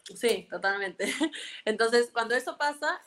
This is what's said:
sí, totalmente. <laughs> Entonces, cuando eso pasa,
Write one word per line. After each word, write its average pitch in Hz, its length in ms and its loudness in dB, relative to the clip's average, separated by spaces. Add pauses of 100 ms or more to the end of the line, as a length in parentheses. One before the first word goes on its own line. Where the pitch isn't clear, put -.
(160)
sí, 226 340 0
totalmente. 196 560 -2
<laughs> - 600 -4
Entonces, 226 480 4
cuando 226 220 0
eso 262 220 -2
pasa, 302 500 -2